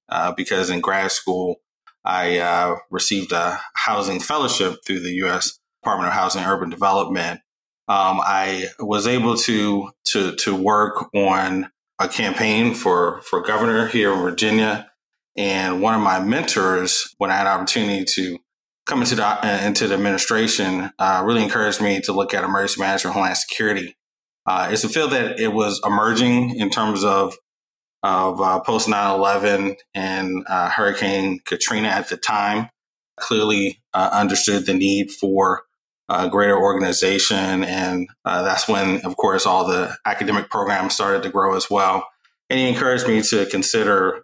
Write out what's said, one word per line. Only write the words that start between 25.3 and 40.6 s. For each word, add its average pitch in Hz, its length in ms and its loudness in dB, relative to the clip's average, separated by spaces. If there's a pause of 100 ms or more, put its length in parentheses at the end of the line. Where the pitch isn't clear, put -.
it 110 140 0
was 104 340 0
emerging 117 720 2
in 104 120 -2
terms 104 360 0
of, 98 320 2 (680)
of, 92 380 0
uh, 92 180 2
post 110 300 0
nine 101 260 0
eleven 98 640 2 (180)
and, 95 540 -4
uh, 90 200 0
Hurricane 98 800 0
Katrina 107 400 -2
at 101 220 -2
the - 80 -6
time. 107 540 -2 (500)
Clearly, 107 600 0 (140)
uh, 95 180 2
understood 101 540 2
the 95 80 2
need 98 380 0
for 98 500 0 (460)
a 90 200 0
greater 101 300 4
organization. 95 1040 2
And, 92 460 -2 (160)
uh, 90 180 0
that's 92 240 0
when, 98 360 0
of 90 140 -8
course, 95 300 2
all 92 180 4
the 90 400 -2
academic 101 460 -2
programs 98 440 -2